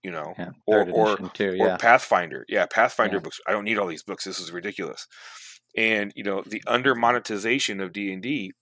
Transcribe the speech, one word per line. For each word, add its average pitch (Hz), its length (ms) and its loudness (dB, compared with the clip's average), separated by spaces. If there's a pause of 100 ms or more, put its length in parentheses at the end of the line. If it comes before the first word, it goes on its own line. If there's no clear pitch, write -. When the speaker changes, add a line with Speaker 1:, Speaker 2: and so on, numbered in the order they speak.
Speaker 1:
You 95 80 -8
know, 80 260 -8
Speaker 2:
Yeah, 90 120 -8 (160)
Speaker 1:
or, 104 180 6
Speaker 2:
third 90 100 -4
Speaker 1:
or, 110 200 6
Speaker 2:
edition 95 200 -6
too, 101 240 0
Speaker 1:
or - 100 4
Speaker 2:
yeah. 92 100 0
Speaker 1:
Pathfinder. 90 680 4
Yeah, 95 180 2
Pathfinder 104 500 2
Speaker 2:
Yeah. 92 60 0
Speaker 1:
books. 82 260 -12
I - 40 0
don't 104 120 -2
need 107 140 0
all 101 100 0
these 82 160 -8
books. 95 200 -8
This 92 140 -8
is 82 140 -10
ridiculous. 90 540 -8 (720)
And, 107 380 0
you 110 80 -12
know, 98 240 -4
the 107 200 -8
under 123 280 2
monetization 117 840 0
of 92 120 -6
D 101 200 -6
and 95 100 -10
D 101 400 -6